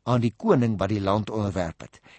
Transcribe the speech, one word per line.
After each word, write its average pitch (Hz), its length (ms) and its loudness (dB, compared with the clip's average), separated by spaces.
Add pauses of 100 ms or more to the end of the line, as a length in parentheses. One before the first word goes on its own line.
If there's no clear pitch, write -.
aan 120 160 2
die 117 160 -2
koning 120 420 2
wat 95 100 0
die 104 120 0
land 98 300 0
onderwerp 95 500 -4
het. - 200 -20 (180)